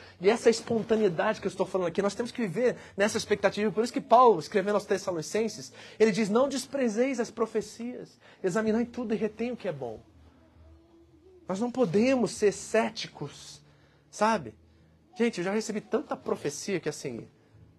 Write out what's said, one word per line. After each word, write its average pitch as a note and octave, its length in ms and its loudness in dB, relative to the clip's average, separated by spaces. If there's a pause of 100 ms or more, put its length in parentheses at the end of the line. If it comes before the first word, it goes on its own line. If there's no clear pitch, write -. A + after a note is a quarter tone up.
(200)
E F3 80 2
essa A#3 220 6
espontaneidade G#3+ 880 0
que - 60 -6
eu F#3 40 -2
estou F#3 160 -2
falando F#3 200 -2
aqui, E3+ 160 0
nós G3+ 120 0
temos A#3+ 180 -6
que B3 100 -6
viver G#3 340 0 (200)
nessa G#3 220 2
expectativa. G#3 520 0
Por G#3+ 140 0
isso A#3+ 80 -4
que - 80 -4
Paulo, A3+ 400 8
escrevendo - 340 0
aos G3+ 120 0
Tessalonicenses, F#3+ 840 -4 (260)
ele A3 120 6
diz, G3 180 2
"Não B3 200 4
desprezeis B3+ 720 0
as A3+ 100 -4
profecias, A3+ 880 -6 (240)
examinai A3 420 2
tudo A#3 300 -4
e - 20 2
retém A3+ 360 -4
o A3+ 40 -8
que G3+ 120 -8
é E3 40 -2
bom." A#2+ 280 -10 (1500)
Nós F#3+ 140 -4
não A#3+ 100 -4
podemos A#3 600 2
ser G3+ 220 2
céticos, - 1080 -4 (500)
sabe? G#3 440 0 (640)
Gente, A#3 220 0
eu E3+ 60 -2
já F#3+ 80 -2
recebi G#3+ 280 -2
tanta - 360 -4
profecia - 640 -4
que, - 80 -6
assim, A#2+ 400 -8 (500)